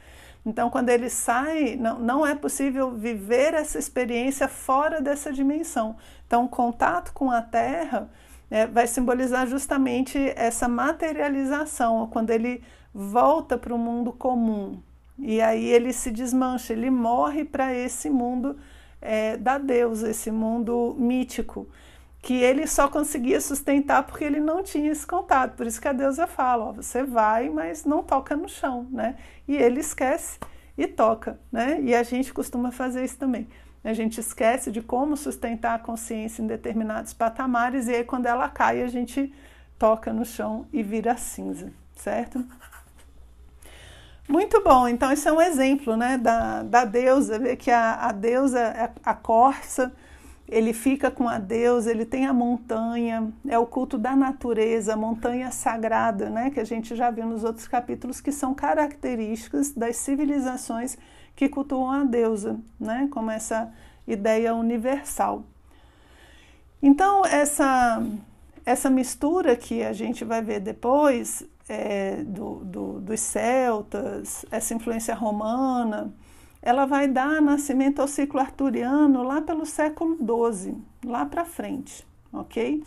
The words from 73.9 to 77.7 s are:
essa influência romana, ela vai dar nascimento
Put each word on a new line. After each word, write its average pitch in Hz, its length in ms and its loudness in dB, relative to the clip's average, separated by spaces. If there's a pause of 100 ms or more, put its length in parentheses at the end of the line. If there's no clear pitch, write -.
essa 220 220 -4
influência 226 420 -4
romana, 220 1000 -2 (520)
ela 254 180 4
vai 277 220 2
dar 277 340 2
nascimento 285 600 4